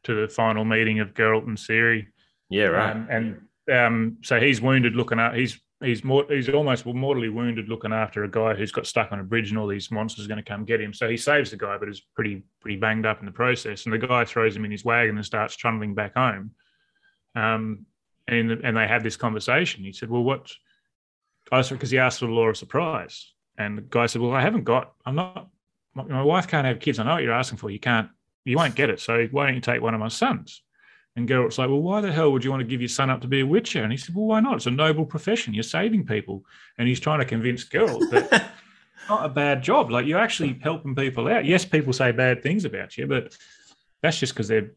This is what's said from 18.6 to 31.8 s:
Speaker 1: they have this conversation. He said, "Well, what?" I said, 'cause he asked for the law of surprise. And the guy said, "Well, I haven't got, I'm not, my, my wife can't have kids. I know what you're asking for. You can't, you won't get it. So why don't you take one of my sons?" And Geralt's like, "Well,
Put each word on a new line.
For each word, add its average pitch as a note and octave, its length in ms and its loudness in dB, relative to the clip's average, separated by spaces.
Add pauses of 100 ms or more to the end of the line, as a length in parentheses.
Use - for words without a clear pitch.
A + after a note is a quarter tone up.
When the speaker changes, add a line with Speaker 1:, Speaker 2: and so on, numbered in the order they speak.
Speaker 1:
they A2 120 2
have A2+ 160 0
this A2 120 -4
conversation. A#2 680 -2
He F#2+ 80 -12
said, A2 180 -12
"Well, A#2+ 140 0
what?" C3 260 -2 (1000)
I B2+ 100 6
said, C3 160 -4
'cause B2+ 140 -6
he C3 60 4
asked B2+ 200 2
for B2 80 -4
the A2+ 60 -2
law A2+ 160 4
of G#2 80 0
surprise. - 760 -6 (240)
And G#2 220 -6
the - 40 -10
guy A#2 240 2
said, A#2 140 -2
"Well, A#2+ 120 0
I C3+ 80 2
haven't F#3+ 240 2
got, - 300 0 (100)
I'm C3 100 -4
not, F#3 340 -6 (460)
my, C3+ 80 -10
my C3+ 200 -4
wife F3 260 4
can't C#3+ 180 2
have A#2+ 140 0
kids. C3 180 0
I A2 60 -2
know D3 100 2
what D#3+ 80 -2
you're A#2 100 0
asking A#2+ 260 -2
for. G#2+ 120 -8
You G#2 80 -8
can't, A2+ 300 0 (360)
you C3 120 0
won't D3+ 180 2
get C3+ 160 2
it. F#2+ 80 -2
So A#2 320 0
why C#3 160 0
don't C3 80 2
you A#2+ 60 -4
take A#2+ 200 0
one A2+ 140 0
of A2 60 -2
my A2 80 -4
sons?" - 540 -2 (520)
And A#2 140 -2
Geralt's B2+ 280 2
like, C3 120 0
"Well, C#3 140 2